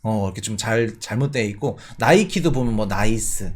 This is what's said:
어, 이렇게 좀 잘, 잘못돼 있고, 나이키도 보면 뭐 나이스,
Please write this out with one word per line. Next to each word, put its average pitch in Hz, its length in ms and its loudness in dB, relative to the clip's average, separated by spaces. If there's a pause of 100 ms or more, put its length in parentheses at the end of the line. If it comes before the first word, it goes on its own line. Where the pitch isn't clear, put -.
어, 110 240 0
이렇게 95 140 -6
좀 107 160 -6
잘, 113 440 -2
잘못돼 131 460 -2
있고, 101 320 -4 (200)
나이키도 170 540 4
보면 123 220 0
뭐 107 120 0
나이스, 107 680 0